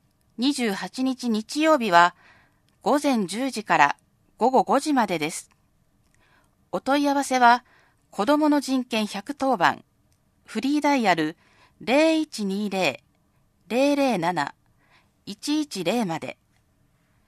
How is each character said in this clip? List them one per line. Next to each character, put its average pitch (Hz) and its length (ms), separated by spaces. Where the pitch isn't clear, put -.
二 262 120
十 240 220
八 190 300
日 254 260
日 220 320
曜 311 160
日 226 140
は 170 240
午 277 200
前 247 260
十 240 220
時 220 140
か 175 140
ら 143 200
午 226 120
後 247 140
五 226 180
時 311 100
ま 247 160
で 180 100
で 151 140
す。 - 180
お 277 80
問 285 200
い 285 60
合 277 60
わ 277 100
せ 254 160
は、 240 240
子 196 140
ど 294 120
も 302 120
の 294 100
人 262 240
権 220 220
百 208 300
当 269 200
番、 160 300
フ - 160
リ 277 200
ー - 20
ダ 285 160
イ 240 60
ヤ 185 120
ル 160 220
零 311 400
一 302 240
二 202 260
零 185 320
零 277 260
零 269 220
七 165 380
一 294 360
一 202 240
零 226 180
ま 165 160
で。 - 180